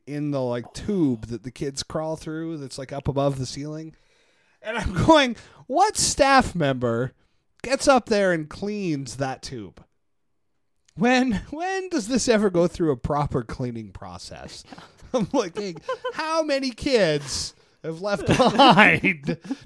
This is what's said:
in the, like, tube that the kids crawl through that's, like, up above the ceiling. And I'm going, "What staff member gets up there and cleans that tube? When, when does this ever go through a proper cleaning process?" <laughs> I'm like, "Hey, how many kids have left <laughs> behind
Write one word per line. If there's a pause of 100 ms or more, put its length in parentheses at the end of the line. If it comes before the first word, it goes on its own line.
in
the,
like,
tube
that
the
kids
crawl
through
that's,
like,
up
above
the
ceiling. (680)
And
I'm (120)
going, (300)
"What
staff
member (500)
gets
up
there
and
cleans
that
tube? (1160)
When, (160)
when
does
this
ever
go
through
a
proper
cleaning
process?" (220)
<laughs>
I'm
like,
"Hey, (400)
how
many
kids (300)
have
left
<laughs>
behind (260)